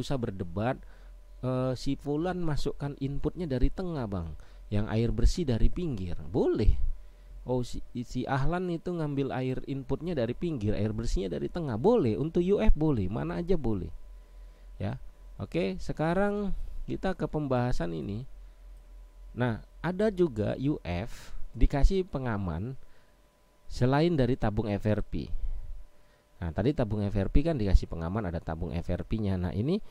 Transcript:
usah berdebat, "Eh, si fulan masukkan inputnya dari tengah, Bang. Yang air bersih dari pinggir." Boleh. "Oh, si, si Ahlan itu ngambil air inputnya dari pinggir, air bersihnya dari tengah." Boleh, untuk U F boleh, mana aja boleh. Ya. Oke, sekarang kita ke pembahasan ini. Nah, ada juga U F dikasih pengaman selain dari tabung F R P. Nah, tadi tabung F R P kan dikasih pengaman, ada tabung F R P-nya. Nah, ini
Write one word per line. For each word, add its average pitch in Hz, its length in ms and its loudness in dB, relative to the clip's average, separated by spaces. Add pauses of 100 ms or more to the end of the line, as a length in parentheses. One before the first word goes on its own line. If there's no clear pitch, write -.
usah 135 160 -2
berdebat, 104 640 -4 (640)
"Eh, 127 320 -2
si 139 240 -2
fulan 170 400 -2
masukkan 143 560 0
inputnya 147 480 -2
dari 131 240 4
tengah, 165 400 -4
Bang. 85 320 -4 (320)
Yang 104 160 2
air 113 240 2
bersih 110 320 4
dari 113 240 6
pinggir." 104 480 -2 (160)
Boleh. 190 480 6 (640)
"Oh, 127 160 0
si, - 240 -6 (240)
si 127 160 -4
Ahlan 170 480 2
itu 165 160 -6
ngambil 147 480 -2
air 127 320 -2
inputnya 139 480 -4
dari 117 160 0
pinggir, 123 400 -2
air 107 240 0
bersihnya 180 320 0
dari 143 240 -4
tengah." 147 240 -4
Boleh, 147 400 4
untuk 165 240 0
U 185 160 4
F 214 160 8
boleh, 147 400 4
mana 151 240 -4
aja 170 240 0
boleh. 98 320 -2 (880)
Ya. 107 160 -4 (380)
Oke, 175 480 -4
sekarang 196 720 0 (320)
kita - 260 -2
ke 165 140 -2
pembahasan 131 640 0
ini. 123 320 -6 (1120)
Nah, 113 320 -2 (160)
ada 185 260 0
juga 127 480 2
U 143 300 0
F - 480 -6 (240)
dikasih 180 480 6
pengaman 110 720 -4 (880)
selain 147 480 4
dari 131 240 4
tabung 107 320 0
F 101 160 0
R 107 160 2
P. 85 240 -4 (1120)
Nah, 87 160 -4
tadi 104 160 2
tabung 107 320 -2
F 101 160 -2
R 95 160 0
P 147 80 10
kan 160 160 0
dikasih 98 320 6
pengaman, 87 400 -4
ada 82 80 -4
tabung 80 320 -4
F 82 240 -4
R 85 80 -4
P-nya. 107 320 -2
Nah, 87 160 -2
ini 151 400 -2